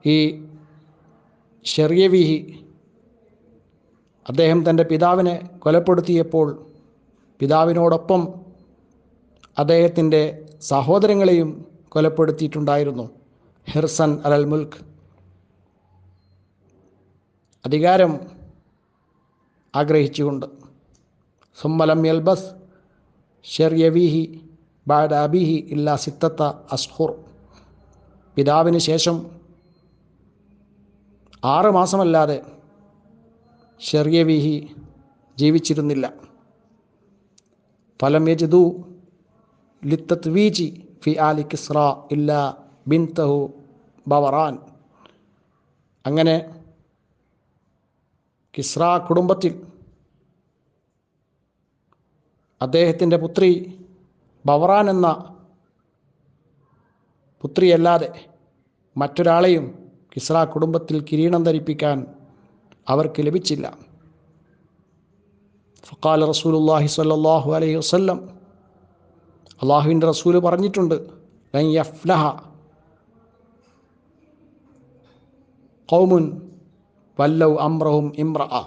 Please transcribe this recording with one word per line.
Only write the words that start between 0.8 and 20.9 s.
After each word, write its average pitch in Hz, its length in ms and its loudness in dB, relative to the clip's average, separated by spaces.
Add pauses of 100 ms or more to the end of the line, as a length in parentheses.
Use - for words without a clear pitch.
ഷെറിയവിഹി 170 720 2 (1900)
അദ്ദേഹം 160 400 2
തൻ്റെ 165 240 2
പിതാവിനെ 175 440 2 (280)
കൊലപ്പെടുത്തിയപ്പോൾ 165 840 2 (920)
പിതാവിനോടൊപ്പം 165 800 2 (1400)
അദ്ദേഹത്തിൻ്റെ 165 600 2 (480)
സഹോദരങ്ങളെയും 180 760 2 (440)
കൊലപ്പെടുത്തിയിട്ടുണ്ടായിരുന്നു. 151 1120 -2 (600)
ഹിർസൻ 156 440 -2 (160)
അലൽ 147 240 2
മുൽക്ക്, 151 280 -6 (2750)
അധികാരം 165 480 2 (1600)
ആഗ്രഹിച്ചുകൊണ്ട്. 143 720 0 (1120)